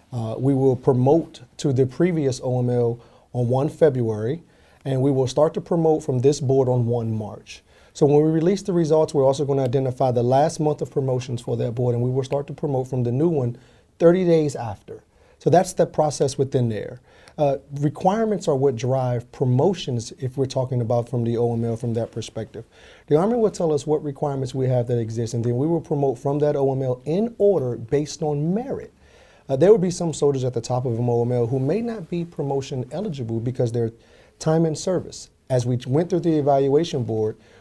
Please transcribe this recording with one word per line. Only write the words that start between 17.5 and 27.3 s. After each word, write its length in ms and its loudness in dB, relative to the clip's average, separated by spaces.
requirements 680 0
are 80 2
what 200 2
drive 560 -2
promotions 880 0
if 180 -6
we're 80 0
talking 360 -2
about 280 0
from 140 -2
the 140 0
O 160 2
M 120 -2
L 100 -2
from 200 -4
that 160 -2
perspective. 540 -12
The 100 4
Army 180 2
will 140 2
tell 240 -2
us 140 -2
what 160 0
requirements 500 -4
we 140 -2
have 200 2
that 120 0
exist, 340 -4
and 100 -2
then 140 0
we 80 0
will 160 0
promote 380 -2
from 200 -2
that 160 2
O 160 2
M 120 -2
L 220 -4
in 340 -2